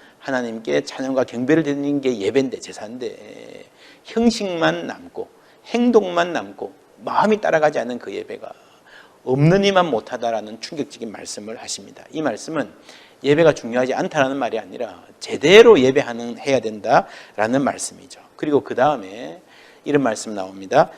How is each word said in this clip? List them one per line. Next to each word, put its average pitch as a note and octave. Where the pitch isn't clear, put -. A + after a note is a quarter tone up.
하나님께 B2
찬양과 C3
경배를 B2+
드리는 C#3+
게 B2+
예배인데, A#2
제사인데, G#2+
형식만 F3
남고 -
행동만 F#3+
남고 G2+
마음이 G3
따라가지 D3+
않는 A#2+
그 G2
예배가 G#2
없는 D#3+
이만 F#3
못하다라는 A2
충격적인 A#2+
말씀을 G#2
하십니다. -
이 D#3
말씀은 B2+
예배가 D3
중요하지 B2
않다라는 C3
말이 A2+
아니라 G2+
제대로 F#3+
예배하는, A#2+
해야 C3
된다라는 A2+
말씀이죠. -
그리고 D3
그 -
다음에 B2+
이런 C#3+
말씀 A2
나옵니다. G2